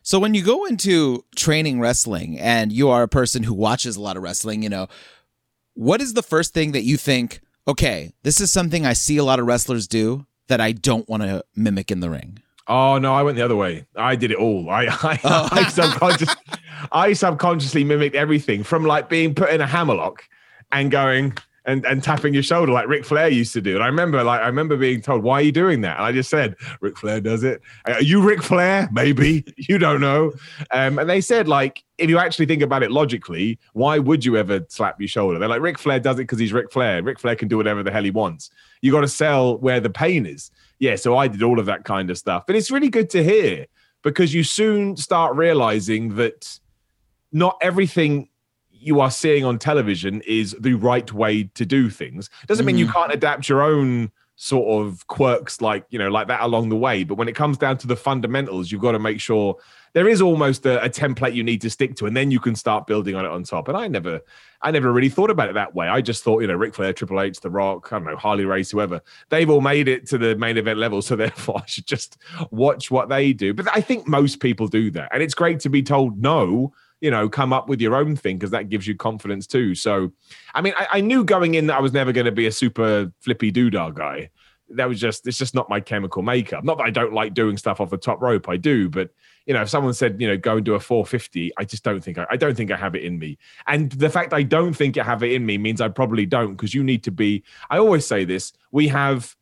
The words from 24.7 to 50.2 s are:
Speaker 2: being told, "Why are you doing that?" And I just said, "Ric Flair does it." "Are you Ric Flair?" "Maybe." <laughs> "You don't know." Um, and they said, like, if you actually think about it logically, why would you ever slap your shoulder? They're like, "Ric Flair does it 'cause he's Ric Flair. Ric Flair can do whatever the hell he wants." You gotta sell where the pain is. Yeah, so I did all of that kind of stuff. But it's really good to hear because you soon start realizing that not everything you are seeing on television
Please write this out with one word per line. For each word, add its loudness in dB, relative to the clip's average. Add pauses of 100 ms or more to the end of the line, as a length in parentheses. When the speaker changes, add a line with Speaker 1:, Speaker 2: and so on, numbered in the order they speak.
Speaker 2:
being 0
told, 0
"Why 2
are 4
you 4
doing 2
that?" -2
And -2
I 0
just -2
said, 0 (260)
"Ric -6
Flair -4
does -2
it." -2 (240)
"Are 0
you 4
Ric 4
Flair?" 2
"Maybe." 2
<laughs> -20
"You 0
don't 4
know." 2 (380)
Um, 0
and 0
they 2
said, 2
like, 0 (140)
if 2
you 6
actually 2
think 2
about 2
it 0
logically, -2 (120)
why 2
would 2
you 2
ever 0
slap -6
your -6
shoulder? 0
They're 0
like, 0
"Ric -2
Flair 0
does 0
it -6
'cause -6
he's 0
Ric -2
Flair. 0
Ric -6
Flair -2
can -6
do 0
whatever 0
the -4
hell -2
he 0
wants." -4 (320)
You 4
gotta 4
sell 2
where 2
the -2
pain 0
is. -14 (280)
Yeah, 2
so 2
I 4
did -4
all 4
of -2
that -4
kind -4
of -6
stuff. -4
But 0
it's -2
really 2
good 0
to 2
hear 2 (340)
because 2
you 2
soon 0
start 2
realizing 2
that -4 (720)
not 2
everything 0 (420)
you 2
are 4
seeing 2
on 2
television 0